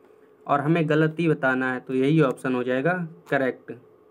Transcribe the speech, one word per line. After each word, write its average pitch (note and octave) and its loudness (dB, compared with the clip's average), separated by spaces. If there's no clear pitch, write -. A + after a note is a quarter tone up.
और C#3+ 2
हमें D#3 2
गलत D#3 2
ही E3+ 0
बताना C3 0
है, B2+ -6
तो C3 -6
यही C#3 2
option B2+ 0
हो B2 -2
जाएगा C3 0
Correct। C3 -2